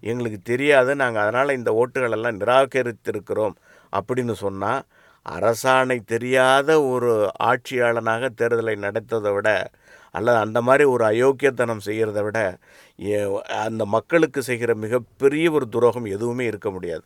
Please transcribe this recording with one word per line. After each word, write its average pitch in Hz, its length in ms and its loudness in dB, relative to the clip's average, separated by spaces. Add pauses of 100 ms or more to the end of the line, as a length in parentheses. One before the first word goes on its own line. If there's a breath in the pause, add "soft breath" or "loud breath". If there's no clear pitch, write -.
"எங்களுக்கு 113 380 -6
தெரியாது, 127 560 2
நாங்க 123 260 0
அதனால 123 320 2
இந்த 120 200 -2
ஓட்டுகள் 123 380 0
எல்லாம் 110 300 -2
நிராகரித்திருக்கிறோம்" 110 1120 0 (380 soft breath)
அப்படின்னு 120 400 -4
சொன்னா, 98 500 -4 (460 soft breath)
அரசாணை 123 760 0
தெரியாத 131 800 2
ஒரு 120 480 2 (120)
ஆட்சியாளனாக 117 960 0
தேர்தலை 117 400 0
நடத்ததை 104 580 -4
விட, 101 360 0 (400 soft breath)
அல்லது 117 280 2
அந்த 107 240 0
மாதிரி 135 220 4
ஒரு 123 200 2
அயோக்கியத்தனம் 120 800 2
செய்யறதை 107 380 -2
விட, 104 360 -2 (460 soft breath)
ஏ-, 104 380 -2
அந்த 110 420 -4
மக்களுக்கு 135 580 0
செய்கிற 117 320 -2
மிகப்பெரிய 127 760 0
ஒரு 143 180 0
துரோகம் 117 360 0
எதுவுமே 120 420 -4
இருக்க 104 240 -4
முடியாது. 87 360 -8